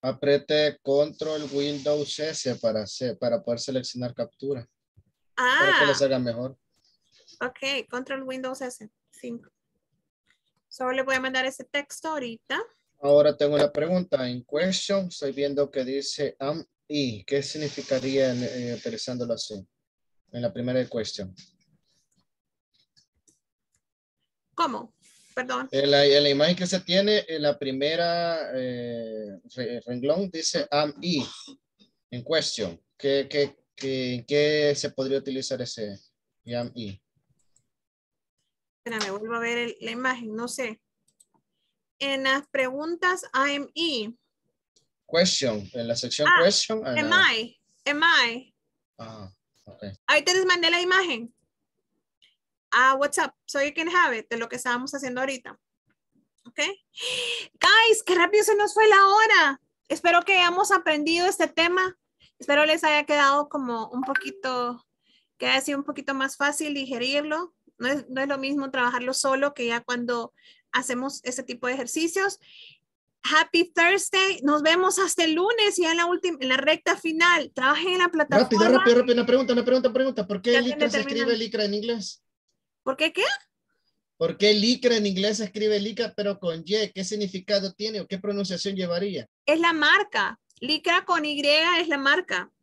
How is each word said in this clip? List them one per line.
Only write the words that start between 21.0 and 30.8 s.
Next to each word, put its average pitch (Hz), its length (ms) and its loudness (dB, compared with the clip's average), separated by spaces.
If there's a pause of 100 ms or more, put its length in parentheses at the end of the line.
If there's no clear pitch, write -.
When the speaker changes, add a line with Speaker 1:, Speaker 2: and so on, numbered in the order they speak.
Speaker 2:
¿Cómo? 247 360 -4 (400)
Perdón. 254 380 -6
Speaker 1:
En 139 220 2
la, 143 120 6
en 143 200 6
la 143 60 4
imagen 151 260 4
que 180 100 -4
se 180 140 -2
tiene, 202 480 2
en 160 140 -4
la 147 140 2
primera, 160 1000 -2
eh, 117 840 -8 (160)
re-, 120 320 -8
renglón 143 440 -2
dice 156 420 -4
am 147 280 0